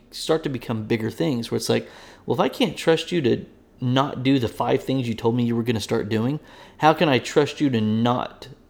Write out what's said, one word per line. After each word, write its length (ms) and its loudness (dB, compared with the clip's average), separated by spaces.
start 340 -2
to 60 -2
become 360 -4
bigger 260 -2
things 400 -2
where 60 -2
it's 120 -4
like, 180 0
"Well, 80 -2
if 60 -4
I 100 2
can't 260 -2
trust 360 0
you 100 0
to 240 2
not 420 0
do 160 4
the 80 -2
five 340 0
things 280 -4
you 40 -2
told 220 0
me 80 0
you 140 0
were 60 0
gonna 180 -2
start 260 -2
doing, 320 -2
how 160 6
can 160 2
I 100 4
trust 400 0
you 100 2
to 120 2
not, 680 0